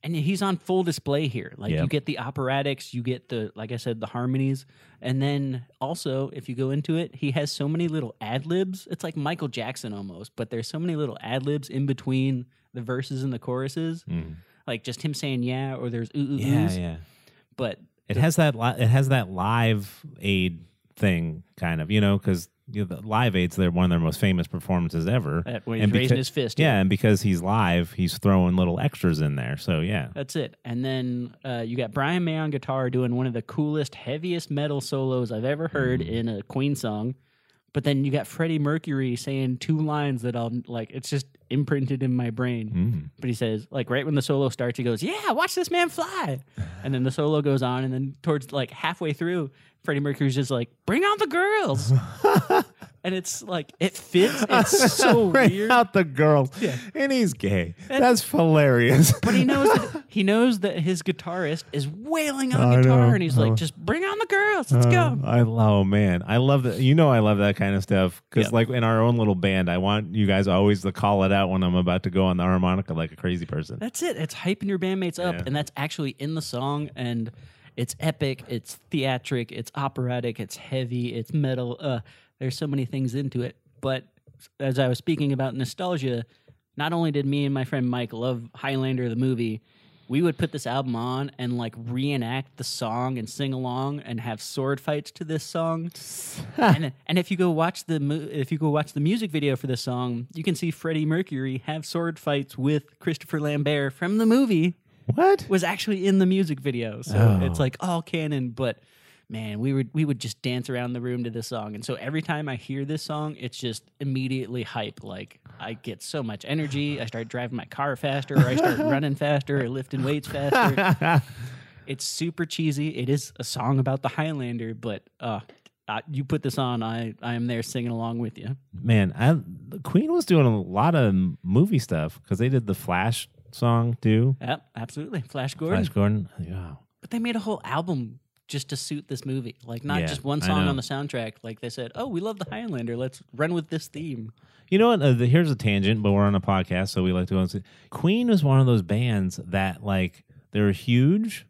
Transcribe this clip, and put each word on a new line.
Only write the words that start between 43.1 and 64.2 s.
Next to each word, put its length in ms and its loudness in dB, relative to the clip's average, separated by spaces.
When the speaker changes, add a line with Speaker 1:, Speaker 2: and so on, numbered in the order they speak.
Speaker 1:
But 100 -4
he 40 -2
says, 380 -4
like, 180 -4
right 160 0
when 80 -2
the 80 2
solo 280 0
starts, 280 -4
he 60 -4
goes, 180 0
"Yeah, 300 -4
watch 240 0
this 160 -2
man 180 2
fly." 500 -4
And 100 -2
then 80 0
the 80 2
solo 320 0
goes 220 2
on, 200 -2
and 80 -2
then 300 -4
towards, 300 -2
like, 180 -2
halfway 420 -4
through, 380 -2
Freddie 180 0
Mercury's 340 0
just 160 0
like, 180 -2
"Bring 180 2
on 140 4
the 100 0
girls." 640 0
Speaker 2:
<laughs> 400 4
Speaker 1:
And 80 -2
it's 300 -6
like, 380 -6
it 160 -2
fits. 520 2
It's 440 6
Speaker 2:
<laughs> 40 -2
Speaker 1:
so 320 6
Speaker 2:
Bring 220 8
Speaker 1:
weird. 200 2
Speaker 2:
out 200 6
the 140 4
girls. 440 4
Speaker 1:
Yeah. 160 0
Speaker 2:
And 160 2
he's 220 2
gay. 420 0
Speaker 1:
And 120 2
Speaker 2:
That's 280 6
hilarious. 880 6
<laughs> 40 -8
Speaker 1:
But 120 2
he 100 6
knows 240 4
that, 400 2
he 160 0
knows 380 4
that 180 -2
his 240 0
guitarist 720 -4
is 120 -2
wailing 680 -2
on 80 4
Speaker 2:
I 200 6
Speaker 1:
guitar, 280 8
Speaker 2:
know. 40 8
Speaker 1:
and 80 4
he's 160 0
like, 140 4
Speaker 2:
Oh. 40 4
Speaker 1:
"Just 200 -2
bring 300 -2
on 140 -2
the 80 2